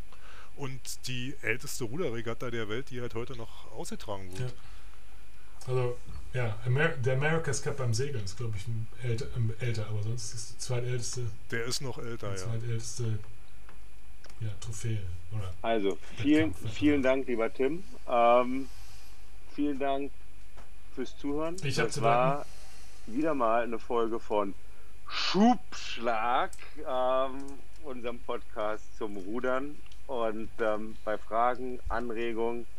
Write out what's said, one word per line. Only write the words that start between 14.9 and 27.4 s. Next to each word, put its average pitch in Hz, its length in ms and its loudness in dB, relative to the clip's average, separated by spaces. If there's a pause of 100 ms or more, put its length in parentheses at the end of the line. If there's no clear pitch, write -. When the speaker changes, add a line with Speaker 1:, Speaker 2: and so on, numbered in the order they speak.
Speaker 2:
oder 92 300 0
Speaker 3:
Also, 110 300 2
Speaker 2:
Wettkampf, - 300 -2
Speaker 3:
vielen, 151 280 4
Speaker 2:
Wettbewerb. - 240 -2
Speaker 3:
vielen 147 300 4
Dank, 131 240 4
lieber 113 260 2
Tim. 147 300 2 (260)
Ähm, 123 580 6 (880)
vielen 143 240 0
Dank 139 320 0 (840)
fürs 127 220 -2
Zuhören. 156 460 0
Speaker 2:
Ich 143 160 0
hab - 60 4
Speaker 3:
Das 110 100 0
Speaker 2:
zu 139 60 0
Speaker 3:
war 123 340 4 (680)
Speaker 2:
danken. 110 120 -2
Speaker 3:
wieder 156 180 2
mal 117 280 4
eine 117 160 0
Folge 117 400 0
von 101 340 2 (540)
Schubschlag, 127 1400 2 (340)
ähm, 131 560 2 (440)